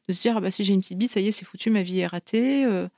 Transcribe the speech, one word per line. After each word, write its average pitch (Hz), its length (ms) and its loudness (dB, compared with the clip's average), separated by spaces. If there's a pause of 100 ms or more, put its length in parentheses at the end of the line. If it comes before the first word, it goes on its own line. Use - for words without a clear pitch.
De 185 40 0
se - 80 0
dire, « 233 160 2
Ah - 20 -2
bah, 190 120 -2
si 208 120 0
j'ai 196 100 2
une 190 60 4
petite 185 180 -4
bite, 240 140 0
ça 214 80 0
y 190 80 2
est, 214 60 0
c'est - 100 -6
foutu, - 260 -6
ma 208 140 2
vie 185 160 -4
est 175 80 0
ratée, 240 560 0
euh... 185 240 0 (100)